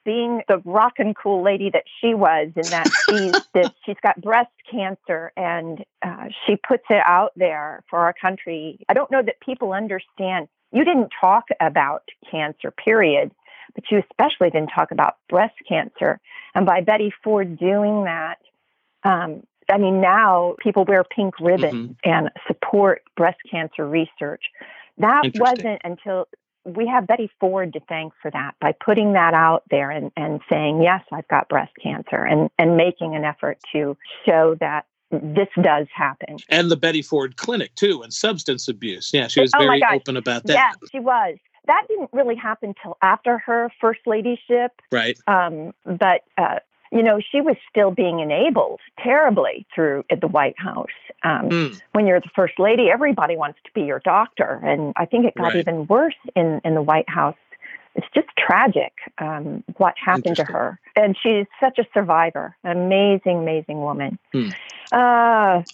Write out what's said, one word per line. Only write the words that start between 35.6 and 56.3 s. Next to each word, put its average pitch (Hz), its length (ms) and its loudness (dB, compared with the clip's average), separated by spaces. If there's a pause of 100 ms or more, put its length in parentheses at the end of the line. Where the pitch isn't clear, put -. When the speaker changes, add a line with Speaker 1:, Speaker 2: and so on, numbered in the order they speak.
Speaker 1:
does 151 320 2
happen. 147 420 -6 (140)
Speaker 2:
And 170 200 2
the 165 60 4
Betty 156 240 -2
Ford 135 380 -4
Clinic, 226 360 -6
too, 180 280 0
and 117 100 -16
substance 156 560 -4
abuse. 104 460 -8
Yeah, 139 140 0
she - 120 0
was 131 140 4
Speaker 1:
Oh 285 60 4
my 143 60 6
Speaker 2:
very - 140 4
Speaker 1:
gosh. 233 160 4
Speaker 2:
open 131 220 -4
about 120 260 -4
that. 151 100 0
Speaker 1:
Yeah, 226 180 4 (200)
she 269 80 -10
was. 233 360 0 (300)
That 349 220 2
didn't 403 240 -6
really 240 240 0
happen 220 460 -8
till 170 180 -14
after 220 380 2
her 233 320 -2 (100)
first 226 260 0
ladyship. 240 640 0 (200)
Speaker 2:
Right. 120 340 0
Speaker 1:
Um, 175 460 0 (140)
but, 180 380 0 (120)
uh, - 220 0 (320)
you 226 120 2
know, 214 180 4
she 285 220 -2
was 294 140 2 (120)
still 208 220 2
being 180 300 0
enabled 160 600 0 (180)
terribly 226 760 0
through 143 360 -2
at 165 120 0
the 165 60 -2
White 147 300 0
House. - 280 -8 (360)
Um, 156 280 0
Speaker 2:
Hmm. 165 160 0 (260)
Speaker 1:
when 208 140 2
you're 180 140 4
the - 140 -18
first 185 240 0
lady, 220 320 4
everybody 233 460 0
wants 151 280 -6
to - 100 -20
be 214 80 -2
your 143 160 -4
doctor. 185 640 0
And 147 340 -2
I 170 80 -2
think 240 220 2
it - 80 -2
got 170 140 -2
Speaker 2:
Right. 170 80 0
Speaker 1:
even 165 300 -2
worse 277 280 2 (200)